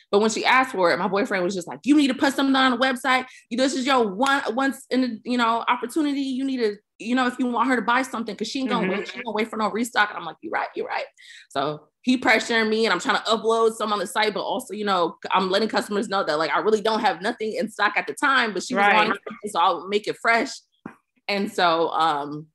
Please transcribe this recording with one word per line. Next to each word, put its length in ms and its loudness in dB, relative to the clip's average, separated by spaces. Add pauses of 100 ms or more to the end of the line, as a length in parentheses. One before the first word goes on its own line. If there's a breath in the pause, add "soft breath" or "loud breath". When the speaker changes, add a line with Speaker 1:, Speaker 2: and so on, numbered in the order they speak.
(120)
Speaker 1:
But 80 6
when 120 2
she 140 -2
asked 260 4
for 200 2
it, 60 2
my 100 0
boyfriend 360 0
was 100 -2
just 140 -8
like, 160 -12
"You 140 4
need 100 4
to 80 2
put 180 2
something 220 2
on 160 4
the 60 0
website. 500 0 (220 loud breath)
You, 80 -4
this 180 2
is 100 -2
your 220 4
one, 340 2 (140)
once 340 -2
in 140 2
a, 260 -6
you 80 0
know, 300 0
opportunity. 540 0
You 240 -4
need 120 -2
to, 200 0 (200)
you 180 -4
know, 120 2
if 120 -4
you 80 -2
want 220 0
her 60 4
to 60 0
buy 220 2
something, 320 -6
'cause 120 -6
she 140 -6
ain't 80 -2
gonna 140 0
Speaker 2:
Mm-hmm. 80 0
Speaker 1:
wait, 160 -4
she 100 -14
ain't 80 -10
gonna 100 -4
wait 140 0
for 80 -8
no 120 0
restock." 400 0
And 80 -10
I'm 80 -10
like, 160 -10
"You're 120 -10
right, 220 -2
you're 120 -6
right." 180 -6 (440 loud breath)
So 400 -6 (120)
he 160 2
pressuring 520 2
me, 160 2
and 80 2
I'm 60 -2
trying 180 0
to 120 -4
upload 440 2
some 200 -4
on 60 -2
the 80 -4
site, 260 -2
but 100 -4
also, 300 -6
you 120 -6
know, 320 0 (140)
I'm 200 2
letting 180 2
customers 380 -2
know 160 -2
that, 160 0
like, 120 0
I 80 0
really 220 2
don't 200 0
have 200 0
nothing 340 -4
in 140 -4
stock 280 -2
at 100 -4
the 60 -6
time, 400 0
but 100 -4
she 120 -6
was 100 4
Speaker 2:
Right. 100 6
Speaker 1:
wanting 320 2
something, 240 -12
so 80 -2
I'll 300 0
make 180 -2
it 140 -4
fresh. 300 2 (760)
And 240 -4
so, 380 2
um, 640 -2